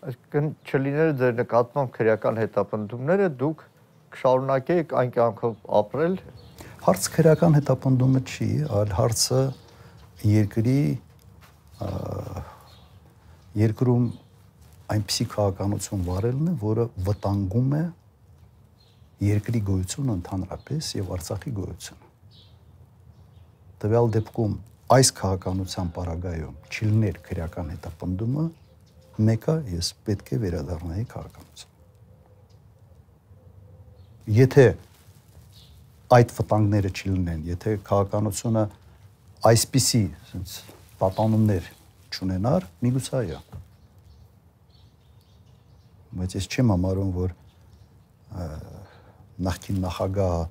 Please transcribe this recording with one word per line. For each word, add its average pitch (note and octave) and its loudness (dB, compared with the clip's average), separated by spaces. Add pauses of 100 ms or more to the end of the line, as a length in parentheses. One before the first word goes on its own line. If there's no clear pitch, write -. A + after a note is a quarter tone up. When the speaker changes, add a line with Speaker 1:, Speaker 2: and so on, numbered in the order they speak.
Speaker 1:
Այսինքն D3 -4 (100)
չլիներ D3 0
ձեր B2 2
նկատմամբ A#2+ 0
քրեական A2+ 2
հետապնդումները, A#2+ -2
դուք C#3 -4 (440)
կշարունակեիք C3+ 0
այն B2+ 0
կյանքով A#2 0 (160)
ապրել։ C#3 0 (680)
Speaker 2:
Հարց - 2
քրեական D#3 6
հետապնդումը C3 2
չի, - -6 (180)
այլ G#2 0
հարցը A#2+ 0 (840)
երկրի, A#2+ 2 (760)
ը, F#2+ -8 (1600)
երկրում A#2+ 2 (760)
այնպիսի G#2+ -2
քաղաքականություն G2 -2
վարելն A#2+ -2
է, F#3 0
որը A2 0 (100)
վտանգում G2+ 0
է D#3+ 0 (1400)
երկրի G#2 0
գոյությունը G2 -2
ընդհանրապես F#2+ -8
և F#2 -6
Արցախի G#2 -8
գոյությունը։ - -12 (1600)
Տվյալ A#2 2
դեպքում A2 -2 (340)
այս B2+ 6
քաղաքականության F#2 -4
պարագայում E2 -8
չլիներ G#2+ 0
քրեական E2 -8
հետապնդումը, A2+ -4 (680)
մեկը A2+ 2 (100)
ես F2 -6 (100)
պետք - -4
է B2+ -2
վերադառնայի E2+ -6
քաղաքականություն։ - -18 (2500)
Եթե B2+ 8 (1500)
այդ A#2+ 8
վտանգները G#2 2
չլինեն, F2 -2
եթե F2+ -4
քաղաքականությունը G#2 0 (800)
այսպիսի, A#2 4 (140)
ասենց, - -12 (400)
պատանումներ G#2+ 2 (400)
չունենար, G#2 0 (120)
միգուցե B2 -2
այո։ A2 -4 (2750)
Բայց F2+ -6
ես F#2+ -6
չեմ A2+ 2
համարում, F#2+ 0
որ, F2+ -4
ը, - -18 (1000)
նախկին F#2+ -4
նախագահը F2+ -2